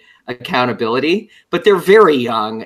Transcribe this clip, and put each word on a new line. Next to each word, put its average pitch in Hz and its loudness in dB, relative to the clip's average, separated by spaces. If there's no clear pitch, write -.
accountability, 127 -4
but 175 -4
they're 202 4
very 180 4
young 113 -4